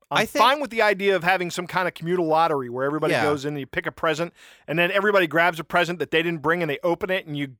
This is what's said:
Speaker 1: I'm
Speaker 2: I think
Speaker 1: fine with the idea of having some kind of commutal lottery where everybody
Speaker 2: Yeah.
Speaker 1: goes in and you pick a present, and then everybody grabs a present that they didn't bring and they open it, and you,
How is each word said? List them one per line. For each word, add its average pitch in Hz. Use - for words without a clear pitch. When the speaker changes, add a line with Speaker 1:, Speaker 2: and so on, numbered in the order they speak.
Speaker 1:
I'm -
Speaker 2:
I -
think 302
Speaker 1:
fine 269
with 254
the 220
idea 202
of 175
having 180
some 180
kind 180
of 170
commutal 175
lottery 156
where 127
everybody 151
Speaker 2:
Yeah. 131
Speaker 1:
goes 147
in 147
and 143
you 131
pick -
a 160
present, 165
and 151
then 175
everybody 196
grabs 165
a 160
present 175
that 139
they 165
didn't 165
bring 160
and 156
they 139
open 180
it, 185
and 147
you, 139